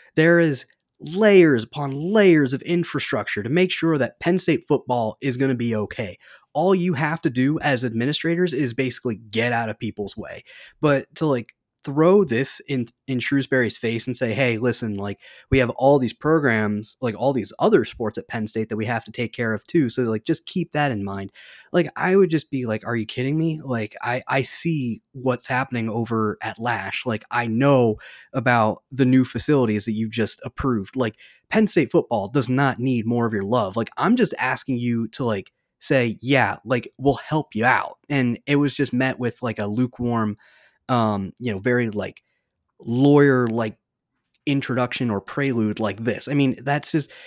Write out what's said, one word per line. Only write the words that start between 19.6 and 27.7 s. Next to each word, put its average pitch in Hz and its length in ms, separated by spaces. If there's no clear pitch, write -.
too. 147 220
So, 123 140
like, 113 220
just - 220
keep - 260
that 147 180
in 101 140
mind." 98 260
Like, 175 260
I 180 200
would 185 140
just 156 200
be 127 160
like, 110 180
"Are 117 120
you 110 100
kidding 135 320
me?" 160 240
Like, 117 400
I, 123 240
I 135 160
see 135 600
what's 127 340
happening 120 420
over 110 540
at 113 160
Lasch. 113 480
Like, 110 240
I 120 160
know 120 520